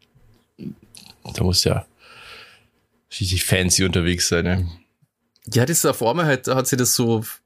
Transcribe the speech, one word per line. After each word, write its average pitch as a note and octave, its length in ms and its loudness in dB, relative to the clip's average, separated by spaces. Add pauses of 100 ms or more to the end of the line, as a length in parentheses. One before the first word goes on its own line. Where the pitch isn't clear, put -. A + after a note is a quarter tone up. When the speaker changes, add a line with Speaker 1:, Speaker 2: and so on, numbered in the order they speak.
(580)
Speaker 1:
da - 840 -10
muss F2+ 200 0
ja F#2 220 0 (1300)
richtig F#2 340 -2
fancy F#2 400 2
unterwegs F2 420 0
sein, E2+ 160 2
ne? F2+ 240 0 (840)
Speaker 2:
Ja, A#2 120 4
das E3 120 0
ist - 80 0
auf C3 180 0
einmal D3+ 220 2
halt, C3 220 0
hat C3 200 0
sich C3 100 0
das A#2+ 180 2
so A#2 280 2 (220)